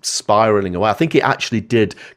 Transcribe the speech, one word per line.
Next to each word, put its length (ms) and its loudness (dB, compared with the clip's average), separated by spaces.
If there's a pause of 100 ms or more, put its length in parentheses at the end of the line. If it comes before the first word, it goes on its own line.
spiraling 720 0
away. 120 2
I 60 0
think 200 -2
it 80 4
actually 380 -2
did 340 0 (220)